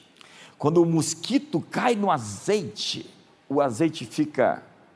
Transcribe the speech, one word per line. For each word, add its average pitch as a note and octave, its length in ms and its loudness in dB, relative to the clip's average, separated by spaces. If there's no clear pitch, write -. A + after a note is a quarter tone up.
Quando E3 240 4
o E3 40 6
mosquito A3 720 0
cai A#3 260 0
no G3+ 140 0
azeite, C#3 1000 -4
o C#3 120 0
azeite C#3 440 0
fica B2 580 0